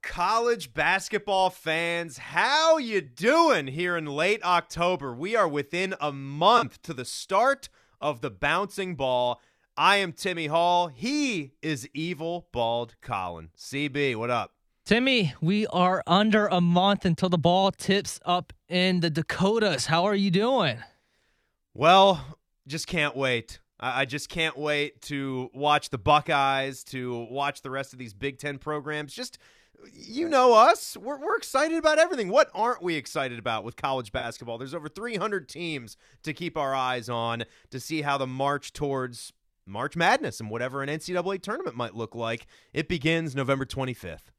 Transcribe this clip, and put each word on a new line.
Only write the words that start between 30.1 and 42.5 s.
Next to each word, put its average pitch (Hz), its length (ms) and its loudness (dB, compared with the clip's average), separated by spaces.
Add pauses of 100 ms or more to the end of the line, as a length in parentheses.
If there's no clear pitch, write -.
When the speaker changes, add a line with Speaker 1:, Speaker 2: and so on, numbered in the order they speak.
Speaker 1:
know 254 260 6
us, 240 420 6
we're, 247 220 -8
we're 370 180 -2
excited 320 400 0
about 311 220 2
everything. 311 300 2
What 254 260 4
aren't 214 300 -2
we 175 100 -2
excited 131 460 -4
about 110 240 -4
with 117 100 -10
college 131 380 -4
basketball? 117 440 -8
There's 131 180 -12
over 156 140 -10
three 220 280 -8
hundred 190 320 -4
teams 147 480 -10 (260)
to 156 100 -8
keep 170 240 -8
our 139 160 -2
eyes 127 360 -2
on 117 340 -4 (280)
to 131 100 -12
see 156 220 -6
how 143 140 0
the 135 120 -2
march 139 440 -4
towards 131 600 -6 (340)
March 104 300 -8
Madness 190 420 2
and 110 120 -10
whatever 127 340 -4
an 139 40 -6
N 156 120 -6
C 175 120 -10
double 180 200 -2
A 196 60 -6
tournament 208 360 -8
might 113 220 -6
look 113 180 -8
like. 117 320 -6 (260)